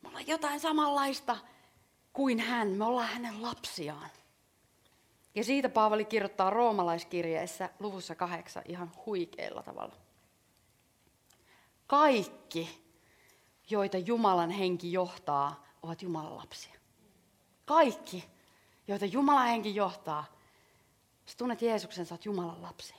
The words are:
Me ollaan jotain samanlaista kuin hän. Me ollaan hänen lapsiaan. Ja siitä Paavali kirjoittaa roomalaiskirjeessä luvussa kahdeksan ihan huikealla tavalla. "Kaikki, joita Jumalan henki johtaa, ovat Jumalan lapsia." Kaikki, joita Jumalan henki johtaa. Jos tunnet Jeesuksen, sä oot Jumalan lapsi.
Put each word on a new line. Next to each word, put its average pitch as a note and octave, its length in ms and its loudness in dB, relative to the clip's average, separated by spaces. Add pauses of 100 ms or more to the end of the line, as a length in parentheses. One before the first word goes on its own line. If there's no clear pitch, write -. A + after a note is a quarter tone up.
Me - 60 -16
ollaan - 180 -12
jotain D4 340 -2
samanlaista C#4+ 760 2 (760)
kuin B3+ 280 2
hän. A3+ 280 0
Me G3 160 0
ollaan A#3 240 2
hänen A3+ 340 -8
lapsiaan. D#3 680 -8 (1200)
Ja G#3+ 100 -2
siitä C4 240 2
Paavali G#3+ 360 4
kirjoittaa G3+ 460 0
roomalaiskirjeessä F3 1200 0 (100)
luvussa F#3+ 340 -8
kahdeksan F3 520 -8
ihan F3 260 -10 (140)
huikealla - 560 -6
tavalla. - 320 -12 (1900)
"Kaikki, A#3+ 920 2 (920)
joita G3 280 0
Jumalan F#3 520 2
henki F3+ 420 -2
johtaa, D3 720 -2 (180)
ovat E3 200 -10
Jumalan D#3+ 340 -6
lapsia." - 380 -16 (920)
Kaikki, C#4 600 4 (640)
joita G3+ 180 -2
Jumalan C4+ 400 4
henki A3 280 0
johtaa. F3 500 -2 (1000)
Jos - 100 -20
tunnet A#3+ 260 -4
Jeesuksen, F#3+ 440 -2
sä E3+ 80 -12
oot E3 100 -16
Jumalan F3 380 -4
lapsi. - 360 -16